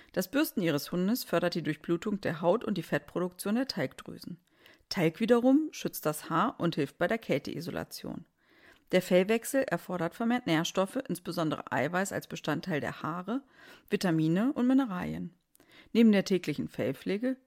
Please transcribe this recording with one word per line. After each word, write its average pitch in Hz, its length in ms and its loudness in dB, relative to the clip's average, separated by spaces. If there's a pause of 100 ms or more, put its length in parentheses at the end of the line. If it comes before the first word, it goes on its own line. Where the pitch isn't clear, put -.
(120)
Das 185 200 -4
Bürsten 302 300 0
Ihres 151 300 0
Hundes 185 320 0
fördert 175 300 0
die 175 80 -2
Durchblutung 170 580 -2
der 160 220 -4
Haut 180 220 4
und 190 160 -2
die 160 40 -4
Fettproduktion 180 720 -4
der 269 120 0
Talgdrüsen. - 720 -8 (500)
Talg 165 300 2
wiederum 247 520 4
schützt - 360 -6
das - 240 -4
Haar 170 280 2
und 170 160 0
hilft 139 220 -2
bei 175 100 0
der 226 120 -2
Kälteisolation. - 1040 -6 (680)
Der 180 120 4
Fellwechsel 220 600 4
erfordert 170 520 -4
vermehrt 233 320 -2
Nährstoffe, 170 500 0 (100)
insbesondere 170 640 -4
Eiweiß 170 400 -2
als - 160 -6
Bestandteil 151 540 -4
der - 220 -8
Haare, 185 400 -6 (460)
Vitamine 180 640 2
und 247 160 0
Mineralien. 180 680 0 (600)
Neben 226 180 8
der 196 140 4
täglichen 175 440 -2
Fellpflege 196 760 -4